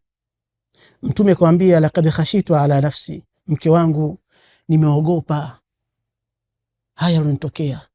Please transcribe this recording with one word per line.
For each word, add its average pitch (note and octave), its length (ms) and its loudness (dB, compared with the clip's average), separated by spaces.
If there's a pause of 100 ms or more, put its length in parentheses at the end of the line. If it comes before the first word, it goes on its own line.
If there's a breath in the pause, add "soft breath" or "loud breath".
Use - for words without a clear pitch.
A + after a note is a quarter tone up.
(1040 soft breath)
Mtume G3+ 300 0
akamwambia, F3 480 4
"Laqad D#3 300 0
khashitu D#3+ 460 -2
ala C#3+ 240 2
nafsi." - 440 -6 (220)
Mke D#3+ 240 -2
wangu, D#3+ 480 0 (500 soft breath)
nimeogopa D3+ 920 0 (1300)
haya E3+ 200 -2
yalonitokea. D3 680 -4 (140)